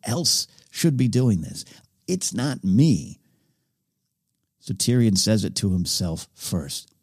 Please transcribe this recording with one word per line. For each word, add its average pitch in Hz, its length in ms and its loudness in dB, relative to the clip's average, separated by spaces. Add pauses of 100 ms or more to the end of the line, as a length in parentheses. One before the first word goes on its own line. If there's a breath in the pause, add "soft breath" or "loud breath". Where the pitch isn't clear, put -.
else - 460 -2 (240 soft breath)
should 151 240 0
be 127 100 2
doing 117 340 2
this. - 240 -10 (440 loud breath)
"It's 185 260 -4
not 127 300 -6
me." 95 560 2 (1400)
So - 160 -8
Tyrion 117 420 4
says 104 280 2
it - 120 -4
to 98 160 0
himself 85 600 -2
first. - 580 -8 (100)